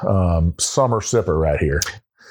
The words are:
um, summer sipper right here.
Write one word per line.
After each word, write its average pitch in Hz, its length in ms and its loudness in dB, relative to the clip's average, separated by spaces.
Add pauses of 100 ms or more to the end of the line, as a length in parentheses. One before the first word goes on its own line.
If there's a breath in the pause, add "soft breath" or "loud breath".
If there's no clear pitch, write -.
um, 85 560 2
summer 123 400 0
sipper 92 400 0
right 78 200 0
here. 73 200 0 (520 loud breath)